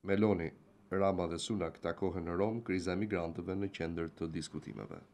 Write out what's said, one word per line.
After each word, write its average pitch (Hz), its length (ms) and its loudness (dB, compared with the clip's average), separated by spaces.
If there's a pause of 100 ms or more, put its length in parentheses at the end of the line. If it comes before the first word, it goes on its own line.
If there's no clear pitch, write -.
Meloni, 98 460 4 (380)
Rama 95 380 4
dhe 82 120 -2
Sunak 87 420 -2
takohen 85 480 -2
në 87 80 0
Rom, 110 260 2
kriza 92 300 0
e 95 60 0
migrantëve 87 580 -2
në 98 160 -2
qendër 82 420 -4
të 82 160 -4
diskutimeve. 53 680 -8 (140)